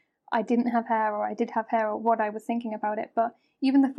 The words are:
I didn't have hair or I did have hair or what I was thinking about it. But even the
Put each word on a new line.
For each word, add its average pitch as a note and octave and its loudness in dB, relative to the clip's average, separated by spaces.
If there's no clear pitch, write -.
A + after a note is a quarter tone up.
I A3+ 0
didn't A#3+ 0
have A#3 0
hair A3 0
or G#3 -2
I G#3+ -4
did A#3 -2
have A3 -2
hair A3 0
or G#3+ -4
what A3 2
I G#3+ 0
was G#3+ -10
thinking A#3 -4
about G#3+ -4
it. - -8
But A#3 0
even C4+ 6
the C4+ 4